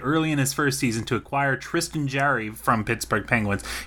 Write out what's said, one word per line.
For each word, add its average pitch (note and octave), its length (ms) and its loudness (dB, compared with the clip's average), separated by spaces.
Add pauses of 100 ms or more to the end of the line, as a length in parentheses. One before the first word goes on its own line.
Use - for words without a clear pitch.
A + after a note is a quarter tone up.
early D#3+ 300 2
in C#3+ 60 2
his C3+ 120 2
first C#3 260 0
season A2+ 280 0
to A#2+ 100 -2
acquire C#3 400 0
Tristan D#3+ 500 -2
Jarry C3 440 0
from A2 340 0
Pittsburgh A2 420 -2
Penguins G#2 380 2 (240)